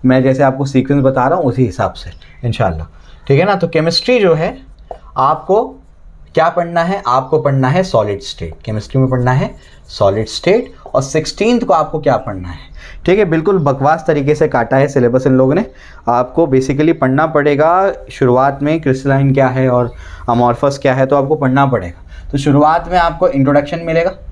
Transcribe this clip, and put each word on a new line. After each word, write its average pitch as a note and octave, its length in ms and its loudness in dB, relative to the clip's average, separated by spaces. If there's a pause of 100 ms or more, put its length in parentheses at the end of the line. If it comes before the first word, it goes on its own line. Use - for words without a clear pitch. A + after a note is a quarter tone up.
मैं B2+ 180 4
जैसे C3+ 200 2
आपको C3+ 240 0
sequence C3+ 380 0
बता C3 240 2
रहा F3 100 0
हूँ D3+ 80 -2
उसी B2+ 180 0
हिसाब G2 300 -2
से - 160 -14 (340)
इंशाल्लाह, F2+ 420 -2 (420)
ठीक C3+ 120 4
है F#3 60 2
ना। G3+ 80 0
तो F#3 140 -2
chemistry E3+ 520 0
जो F3+ 140 4
है F3 220 -4 (640)
आपको D#3 460 0 (720)
क्या D#3+ 140 2
पढ़ना E3+ 340 -2
है, G3 260 -2
आपको C3+ 320 0
पढ़ना C3+ 280 0
है F3 160 0
solid G#2 380 -2
state, - 320 -12 (100)
chemistry G#2+ 360 -4
में C3 100 2
पढ़ना B2+ 220 0
है E3+ 220 -2 (340)
solid G2+ 400 0
state। - 460 -2 (120)
और C3+ 160 -2
सिक्सटीन्थ G#3+ 640 -2
को F#3 100 0
आपको D#3 260 -2
क्या C#3 160 2
पढ़ना F#2+ 320 -8
है, F2 100 -14 (480)
ठीक F#3+ 120 4
है, G#3+ 60 4
बिल्कुल E3 340 0
बकवास C#3+ 480 0
तरीके D3 280 0
से - 140 2
काटा B2+ 280 0
है C3+ 120 4
syllabus B2+ 380 2
इन C3+ 60 4
लोगों C3 220 4
ने। G#3 100 0 (440)
आपको B2 380 0
basically C3+ 460 2
पढ़ना D3 340 2
पड़ेगा D#3 680 2 (180)
शुरुआत C3+ 520 2
में D#3 180 0
crystalline C3+ 540 0
क्या C3+ 140 2
है C3 220 0
और B2 200 0 (380)
amorphous A#2+ 540 0
क्या C3 120 2
है, C3 120 2
तो C#3+ 100 2
आपको C#3+ 200 0
पढ़ना C3+ 300 2
पड़ेगा। - 680 -6
तो C#3 60 -2
शुरुआत D#3 500 2
में F3+ 100 0
आपको E3+ 300 2
introduction C#3+ 580 0
मिलेगा। E3+ 280 0 (180)